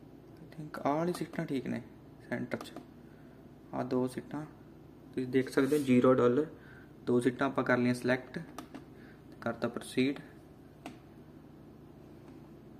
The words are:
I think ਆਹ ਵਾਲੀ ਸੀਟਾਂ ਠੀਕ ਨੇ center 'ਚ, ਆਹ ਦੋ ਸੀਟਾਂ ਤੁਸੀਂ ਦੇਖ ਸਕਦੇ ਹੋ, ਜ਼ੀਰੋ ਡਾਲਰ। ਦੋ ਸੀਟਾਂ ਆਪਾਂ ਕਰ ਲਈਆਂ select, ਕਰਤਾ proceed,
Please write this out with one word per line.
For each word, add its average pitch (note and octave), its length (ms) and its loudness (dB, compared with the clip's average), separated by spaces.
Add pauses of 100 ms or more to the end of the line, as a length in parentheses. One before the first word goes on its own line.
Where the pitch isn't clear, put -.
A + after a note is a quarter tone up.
(400)
I - 140 -20
think - 300 -12
ਆਹ C#3+ 120 2
ਵਾਲੀ F3 160 -2
ਸੀਟਾਂ E3 340 -6
ਠੀਕ C3+ 200 -4
ਨੇ A#2 160 -6 (460)
center B2 300 -6
'ਚ, - 140 -14 (1000)
ਆਹ B2+ 100 -4
ਦੋ B2+ 240 -2
ਸੀਟਾਂ D3 380 -10 (680)
ਤੁਸੀਂ C3 140 -4
ਦੇਖ B2+ 200 2
ਸਕਦੇ C#3+ 300 2
ਹੋ, D3 40 0
ਜ਼ੀਰੋ B2+ 320 8
ਡਾਲਰ। B2 320 4 (600)
ਦੋ B2 140 4
ਸੀਟਾਂ B2+ 260 0
ਆਪਾਂ C3 180 0
ਕਰ B2 140 4
ਲਈਆਂ B2 160 4
select, B2 440 -2 (1000)
ਕਰਤਾ A#2 280 -4
proceed, - 520 -2 (2500)